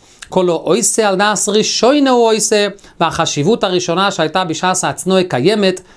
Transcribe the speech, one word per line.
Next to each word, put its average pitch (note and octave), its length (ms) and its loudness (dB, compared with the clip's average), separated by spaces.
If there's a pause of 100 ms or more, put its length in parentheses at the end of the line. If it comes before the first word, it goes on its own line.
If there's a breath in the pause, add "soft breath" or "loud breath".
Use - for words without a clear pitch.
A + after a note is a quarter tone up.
(320 loud breath)
כל F3+ 180 2
אויסה G3+ 580 0
על F#3+ 80 0
דס G3+ 320 0
ראשונה A3+ 640 2
הוא A#3+ 160 4
אויסה, G#3+ 400 0 (340 loud breath)
והחשיבות E3 640 0
הראשונה F#3 460 -2
שהייתה G3 340 -2
בשעת F3+ 400 -2
ההצנעה F3+ 400 0
קיימת, F#3 560 0 (160 soft breath)